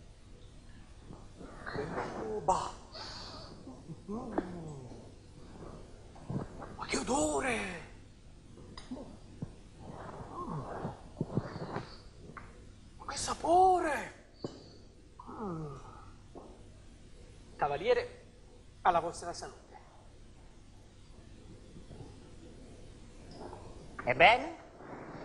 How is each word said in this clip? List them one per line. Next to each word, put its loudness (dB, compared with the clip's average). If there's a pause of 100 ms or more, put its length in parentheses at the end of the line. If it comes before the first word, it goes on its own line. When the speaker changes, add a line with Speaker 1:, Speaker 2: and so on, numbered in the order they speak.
(1600)
Speaker 1:
Che 0 (320)
roba! 2 (1200)
Mm. -2 (2500)
Ma -4
che 2
odore! 4 (4000)
Ma -12
che -4
sapore! 8 (1000)
Mm. -4 (1800)
Cavaliere, 6 (560)
alla 10
vostra 0
salute. -8 (4000)
Speaker 2:
Ebbene, 10 (680)